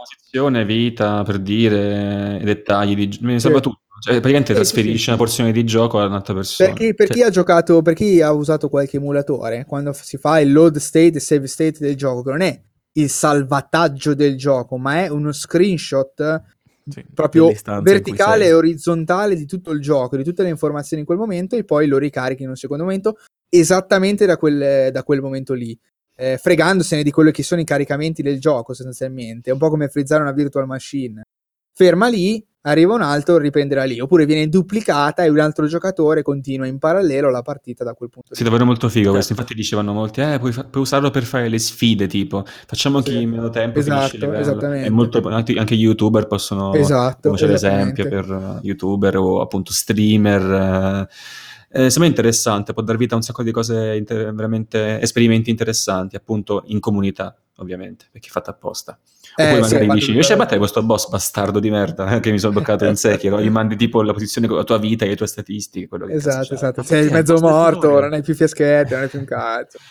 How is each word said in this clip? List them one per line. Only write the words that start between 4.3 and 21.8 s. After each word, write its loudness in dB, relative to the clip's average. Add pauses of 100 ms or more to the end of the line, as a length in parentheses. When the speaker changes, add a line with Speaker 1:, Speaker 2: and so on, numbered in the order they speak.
Speaker 2:
Sì, 4
sì, 0
Speaker 1:
trasferisci 0
Speaker 2:
sì. -2
Speaker 1:
una 2
porzione 0
di 2
gioco 2
a 2
un'altra -4
persona. 0
Speaker 2:
Perché, -2
per 2
Speaker 3:
Sì. -4
Speaker 2:
chi 2
ha 4
giocato, 4
per 2
chi 2
ha 4
usato 0
qualche -2
emulatore, -4
quando -6
f-, -14
si -12
fa 2
il 4
load 6
state 4
e -2
save 0
state -2
del -2
gioco, -4
che -4
non -4
è -2 (340)
il 0
salvataggio 0
del 2
gioco, -2
ma -2
è -4
uno -4
screenshot -2 (460)
Speaker 3:
Sì, -16
Speaker 2:
proprio 4
Speaker 3:
dell'istanza -2
in -4
cui 6
Speaker 2:
verticale 2
Speaker 3:
sei. 4
Speaker 2:
e 6
orizzontale 0
di -6
tutto -10
il -4
gioco, 0
di -4
tutte -4
le 0
informazioni -4
in -8
quel -2
momento, -4
e -4
poi 2